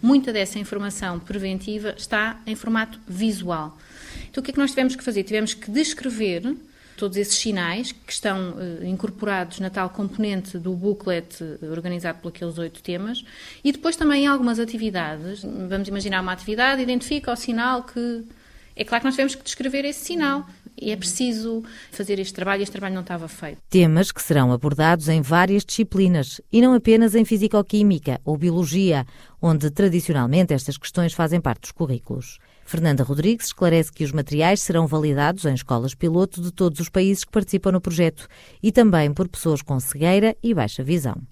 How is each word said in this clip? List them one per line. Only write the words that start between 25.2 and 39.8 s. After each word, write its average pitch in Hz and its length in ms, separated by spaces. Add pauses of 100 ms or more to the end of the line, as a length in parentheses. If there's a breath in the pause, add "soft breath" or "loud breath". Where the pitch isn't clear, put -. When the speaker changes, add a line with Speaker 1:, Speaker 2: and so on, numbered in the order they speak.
Speaker 2:
várias 180 420
disciplinas, 180 760 (100)
e 226 80
não 254 140
apenas 220 400
em 226 100
fisicoquímica 202 1000
ou 156 140
biologia, 165 680 (340 soft breath)
onde 156 300
tradicionalmente 165 840
estas 135 240
questões - 380
fazem 165 260
parte 123 220
dos - 100
currículos. 127 680 (260 soft breath)
Fernanda 156 380
Rodrigues 151 460
esclarece 165 440
que - 120
os 139 80
materiais 156 480
serão 165 260
validados 151 580
em 147 80
escolas 127 420
piloto 175 460
de 175 120
todos 170 280
os 170 80
países 190 360
que - 80
participam 190 400
no 185 80
projeto 170 460 (360 soft breath)
e 220 80
também 175 420
por 180 160
pessoas 151 320
com 135 180
cegueira 180 640